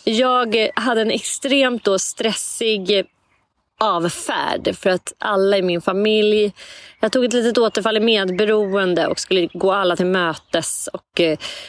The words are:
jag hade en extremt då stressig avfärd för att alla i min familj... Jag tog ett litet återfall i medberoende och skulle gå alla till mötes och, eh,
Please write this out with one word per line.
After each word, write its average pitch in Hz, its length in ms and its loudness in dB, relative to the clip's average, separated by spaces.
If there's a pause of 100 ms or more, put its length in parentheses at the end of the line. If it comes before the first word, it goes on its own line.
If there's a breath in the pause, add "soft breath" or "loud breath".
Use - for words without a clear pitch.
jag 233 720 2
hade 226 260 0
en 220 100 0
extremt 254 720 0
då 190 160 2
stressig 208 1040 -2 (760)
avfärd 175 960 -2
för - 120 0
att - 300 -2
alla 196 380 2
i 190 40 0
min 175 200 -2
familj... 214 720 2 (460 loud breath)
Jag 214 120 0
tog 254 140 2
ett 226 80 -2
litet 240 240 2
återfall 220 400 0
i - 20 2
medberoende 196 1080 0
och - 120 -4
skulle 185 340 0
gå 190 180 0
alla 185 240 2
till 180 100 0
mötes 170 880 -2
och, - 280 -4
eh, 156 160 2 (320 loud breath)